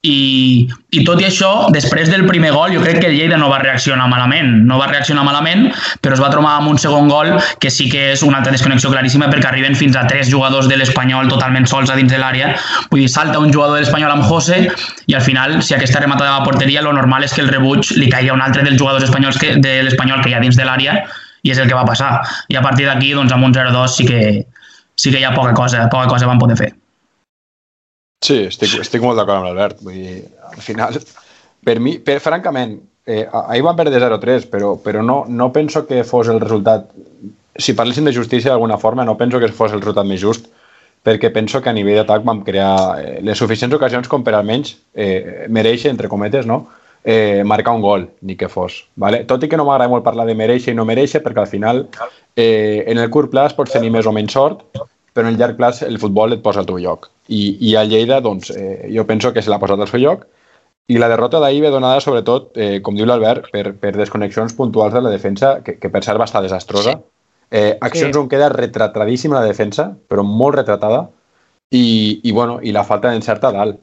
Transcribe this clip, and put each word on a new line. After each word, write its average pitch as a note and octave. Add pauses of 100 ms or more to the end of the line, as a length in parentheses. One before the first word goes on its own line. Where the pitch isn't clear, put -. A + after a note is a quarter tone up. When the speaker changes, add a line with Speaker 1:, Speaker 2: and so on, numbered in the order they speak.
Speaker 1:
i, C3 (260)
i -
tot F3
i F#3+
això, F#3+ (260)
després D3
del F#3+
primer E3+
gol, E3
jo E3
crec E3
que F3
el D3
Lleida D#3+
no D3+
va C#3
reaccionar C3
malament, B2+ (120)
no B2+
va C3+
reaccionar C#3+
malament, D#3+ (360)
però C3+
es C3
va C#3
trobar D3+
amb D3+
un C#3+
segon D3
gol D3+ (260)
que C#3+
sí C3
que C#3
és C3+
una C#3+
altra C3+
desconnexió C3
claríssima, C3
perquè C3
arriben C3+
fins C3
a B2
tres C3
jugadors C3+
de C3+
l'Espanyol C3
totalment C3
sols C3+
a C3+
dins C3
de C3
l'àrea. C3 (400)
Vull C#3
dir, B2+
salta D3+
un D3+
jugador D3
de D3
l'Espanyol D3
amb D3
José E3 (500)
i C#3
al B2+
final, C3+
si D#3
aquesta C3+
rematada C#3
va C#3
a -
porteria, C#3
lo D3
normal C3
és -
que D#3
el C3
rebuig C3+
li C#3
caigui B2+
a C3
un -
altre C3+
dels C#3
jugadors C3+
espanyols C3+
que, D3+
de C3+
l'Espanyol C3
que B2
hi A#2+
ha A#2
dins B2
de C3
l'àrea, C3+ (420)
i -
és C3
el C3+
que B2
va B2+
passar. A#2+ (280)
I -
a B2+
partir C3+
d'aquí, C3+
doncs, B2+
amb B2+
un -
zero B2+
dos B2+
sí B2
que, G#2+ (500)
sí -
que C3+
hi C3
ha B2
poca B2
cosa, B2
poca B2+
cosa B2
van B2
poder A#2+
fer. G#2+ (1500)
Speaker 2:
Sí, - (140)
estic, G2+ (100)
estic -
molt B2
d'acord G2+
amb F#2
l'Albert. G2 (100)
Vull F#2
dir, F#2 (360)
al -
final, A2+ (680)
per A#2
mi, A#2+ (100)
per, C#3
francament, D#3 (340)
eh, G#2+ (100)
a-, - (100)
ahir B2
van E3
perdre D3
zero A2+
tres, B2
però, G2+ (100)
però G#2+
no, C3+
no B2
penso D3+
que B2+
fos A#2+
el A2+
resultat... G#2+ (640)
Si -
parléssim B2
de -
justícia A#2+
d'alguna A2+
forma, A#2+
no A2
penso A#2+
que A#2
fos A2
el G#2
resultat G2+
més F#2+
just, A2 (560)
perquè A2
penso A2
que B2+
a A2+
nivell G#2
d'atac A2
vam G#2+
crear, G2 (240)
eh, C#2+
les G#2
suficients A#2+
ocasions B2
com C3
per A2+
almenys, A2 (240)
eh, F#2+
mereixer, A2+
entre G#2+
cometes, G#2
no? B2+ (400)
Eh, G#2+
marcar G#2+
un G#2
gol, G2 (180)
ni F#2+
que F#2
fos, F2+ (160)
vale? G#2
Tot B2+
i -
que D#3
no D3+
m'agrada C3+
molt A#2
parlar A2+
de A2+
mereixer A#2+
i -
no A2+
mereixer, C3+
perquè A#2
al G2+
final, A2+ (500)
eh, G#2+
en A#2
el A#2
curt C#3+
plaç C#3+
pots C3+
tenir A2+
més A2+
o -
menys G#2+
sort, D3 (480)
però A2+
en A#2
el G#2+
llarg B2
plaç A#2+
el A#2
futbol G#2+
et G#2+
posa G2+
al F2+
teu F#2
lloc. F2 (200)
I, G2+
i A2+
a G#2+
Lleida, A#2
doncs, G2
eh, G2
jo A2+
penso A2
que A2+
se G#2
l'ha G2
posat G2
al G2
seu A#2+
lloc, D#3+ (680)
i A#2
la A#2
derrota B2
d'ahir C#3+
ve D3
donada, C3
sobretot, A#2+
eh, G2+
com G2+
diu G#2+
l'Albert, A#2+
per, G2+
per G#2
desconnexions G#2
puntuals G#2+
de B2
la A#2+
defensa, G2+
que, -
que F#2
per G2
cert G#2+
va A#2
estar G#2
desastrosa. G2+
Speaker 3:
Sí. - (460)
Speaker 2:
Eh, G#2+
accions C#3+
Speaker 3:
Sí. D3+
Speaker 2:
on C3+
queda C#3
retratadíssima B2
la A2+
defensa, G#2+ (180)
però G2+
molt A#2+
retratada, A#2 (680)
i, A2
i, A#2
bueno, A#2
i A2
la G2+
falta A2
d'encert A2
a B2+
dalt. G2+